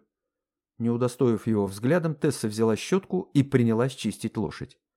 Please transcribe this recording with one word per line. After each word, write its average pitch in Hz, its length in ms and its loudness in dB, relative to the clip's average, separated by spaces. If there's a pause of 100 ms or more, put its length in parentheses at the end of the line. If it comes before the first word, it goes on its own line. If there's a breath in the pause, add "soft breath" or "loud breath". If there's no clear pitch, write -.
(760)
Не 117 120 -2
удостоив 120 580 0
его 104 180 2
взглядом, 143 500 -2
Тесса 135 320 -2
взяла 110 280 2
щетку - 580 -4
и 139 100 4
принялась 123 500 2
чистить - 440 -6
лошадь. - 400 -6 (200)